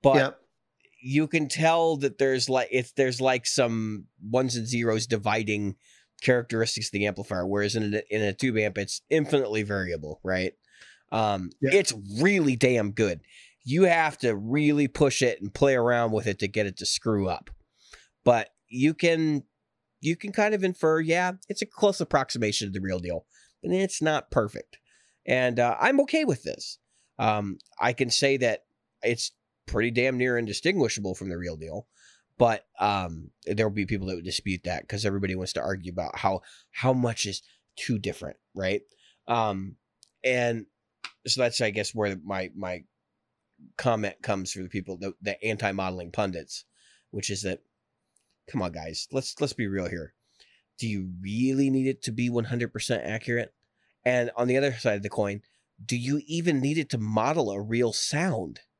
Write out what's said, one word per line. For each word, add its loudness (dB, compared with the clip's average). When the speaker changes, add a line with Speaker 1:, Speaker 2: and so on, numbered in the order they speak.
Speaker 1:
but 6
Speaker 2:
Yep. 2
Speaker 1:
you 0
can 0
tell 2
that -2
there's 2
like, 2
it's, -2
there's, 2
like, 4
some 0
ones 0
and -4
zeros 2
dividing 0
characteristics 0
of -8
the 2
amplifier, -2
whereas 0
in 0
a, 0
in 0
a 0
tube 0
amp, 0
it's -6
infinitely 2
variable, -4
right? -2
Um, -2
Speaker 2:
Yeah. 2
Speaker 1:
it's 4
really 4
damn 4
good. 0
You 4
have 4
to 2
really 2
push 2
it 2
and -8
play 4
around 4
with 0
it -2
to -2
get 0
it -6
to -6
screw 0
up. -8
But 4
you 2
can, 2
you 0
can -12
kind 2
of 0
infer, 2
yeah, 2
it's -6
a -4
close 2
approximation 0
of -6
the -6
real -2
deal, -6
but -4
it's 0
not 0
perfect. -2
And, 2
uh, 4
I'm 4
okay 2
with 0
this. -10
Um, 0
I 2
can 0
say 2
that 0
it's -2
pretty 0
damn 2
near 2
indistinguishable 0
from -8
the -6
real -8
deal, -12
but, 2
um, -2
there 0
will -6
be 0
people -4
that -4
would -10
dispute -4
that -6
'cause -4
everybody -2
wants -6
to -4
argue -6
about -6
how, 0
how 2
much 0
is -6
too -2
different, -6
right? -2
Um, -2
and 0
so 0
that's, 2
I 2
guess, -4
where 0
my, -6
my -8
comment -2
comes -4
for -10
the -10
people, -8
the, -8
the -6
anti-modeling -4
pundits, -6
which -8
is -6
that, -6
come -2
on, -4
guys, -10
let's, -6
let's -2
be -4
real -4
here. -10
Do -4
you -4
really 0
need 2
it -4
to -6
be -2
one 0
hundred -4
percent -4
accurate? -4
And 2
on 0
the 4
other 2
side 0
of -8
the -6
coin, -4
do -4
you -2
even 0
need 0
it -4
to -2
model 0
a -4
real 0
sound? -4